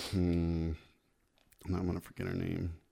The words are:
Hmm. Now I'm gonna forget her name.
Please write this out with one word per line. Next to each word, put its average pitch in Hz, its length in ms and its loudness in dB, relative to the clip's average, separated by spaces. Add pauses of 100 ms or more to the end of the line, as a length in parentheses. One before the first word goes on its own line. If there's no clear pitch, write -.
(120)
Hmm. 85 600 4 (960)
Now 90 140 0
I'm 92 80 0
gonna 87 140 0
forget - 260 -8
her 90 60 -2
name. 85 400 -2 (180)